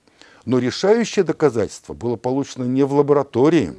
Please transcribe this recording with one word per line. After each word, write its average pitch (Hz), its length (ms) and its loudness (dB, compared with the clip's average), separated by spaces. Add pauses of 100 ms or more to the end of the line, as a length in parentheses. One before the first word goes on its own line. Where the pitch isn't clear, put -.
(460)
Но 127 140 0
решающее 190 640 0
доказательство 113 680 -2
было 117 200 -6
получено 131 480 -6
не 127 200 0
в 135 100 0
лаборатории, 143 840 2